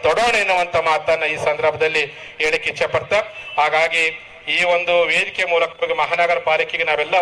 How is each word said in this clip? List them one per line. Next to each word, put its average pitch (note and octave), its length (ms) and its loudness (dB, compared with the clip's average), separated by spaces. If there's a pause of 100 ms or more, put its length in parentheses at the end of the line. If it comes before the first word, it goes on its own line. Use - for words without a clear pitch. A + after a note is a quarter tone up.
ತೊಡೋಣ A3+ 280 2 (100)
ಎನ್ನುವಂಥ F3 320 0 (120)
ಮಾತನ್ನ D#3+ 360 0 (100)
ಈ - 20 -8 (100)
ಸಂದರ್ಭದಲ್ಲಿ D#3 560 0 (400)
ಹೇಳಿಕ್ಕೆ D#3 300 0
ಇಚ್ಛೆ D#3 220 -2
ಪಡ್ತಾ, G3+ 240 0 (420)
ಹಾಗಾಗಿ D#3+ 440 2 (520)
ಈ - 20 0 (160)
ಒಂದು F3 200 0 (180)
ವೇದಿಕೆ F#3+ 400 -2
ಮೂಲಕವಾಗಿ E3 500 0
ಮಹಾನಗರ E3+ 360 0 (100)
ಪಾಲಿಕೆಗೆ D#3+ 420 -2
ನಾವೆಲ್ಲ D3+ 320 0